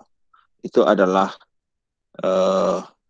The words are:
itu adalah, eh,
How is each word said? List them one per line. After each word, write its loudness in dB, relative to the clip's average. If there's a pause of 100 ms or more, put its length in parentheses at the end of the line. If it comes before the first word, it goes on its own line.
(640)
itu 0
adalah, 0 (880)
eh, -2 (320)